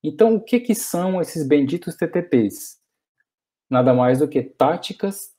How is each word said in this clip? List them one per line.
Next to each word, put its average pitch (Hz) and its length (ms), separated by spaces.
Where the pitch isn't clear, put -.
Então, 226 300
o 208 80
que - 180
que 233 140
são 185 480
esses 156 260
benditos 147 480
T 151 120
T 175 160
Ps? - 560
Nada 127 240
mais 127 240
do 143 100
que 139 140
táticas, 175 960